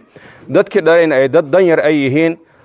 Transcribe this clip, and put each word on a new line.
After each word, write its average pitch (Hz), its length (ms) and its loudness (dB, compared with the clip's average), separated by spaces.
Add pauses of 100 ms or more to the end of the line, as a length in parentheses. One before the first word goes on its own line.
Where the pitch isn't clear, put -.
(480)
Dadkii 185 380 -2
dhalayna 165 300 2
ay 135 140 2
dad 160 200 0
dan 180 160 2
yar 160 140 2
ay 156 160 0 (100)
yihiin 160 320 -2 (280)